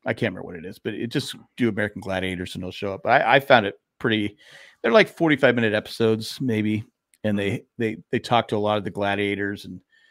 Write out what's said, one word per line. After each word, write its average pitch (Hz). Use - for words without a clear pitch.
I 113
can't 110
remember 98
what 87
it 80
is, 101
but 113
it 117
just -
do 120
American 101
Gladiators 92
and 92
it'll 90
show 98
up. -
I, 120
I 139
found 120
it 101
pretty. 107
They're, 226
like, 220
forty-five 143
minute 113
episodes 110
maybe, 107
and 104
they, 101
they, 113
they 120
talk 117
to 110
a -
lot 104
of 104
the 104
gladiators 101
and 92